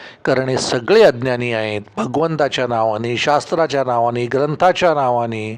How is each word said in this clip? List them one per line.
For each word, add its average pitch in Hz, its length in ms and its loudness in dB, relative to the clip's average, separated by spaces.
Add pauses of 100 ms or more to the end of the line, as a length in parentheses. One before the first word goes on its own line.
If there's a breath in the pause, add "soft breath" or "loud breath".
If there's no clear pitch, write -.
(240 loud breath)
कारण 131 240 0
हे 131 100 0
सगळे 175 440 2
अज्ञानी 123 500 2
आहेत. 107 300 -4 (140)
भगवंताच्या 139 680 -2
नावाने, 113 500 -2
शास्त्राच्या 143 680 0
नावाने, 120 420 0
ग्रंथाच्या 156 680 2
नावाने 120 520 -2 (120)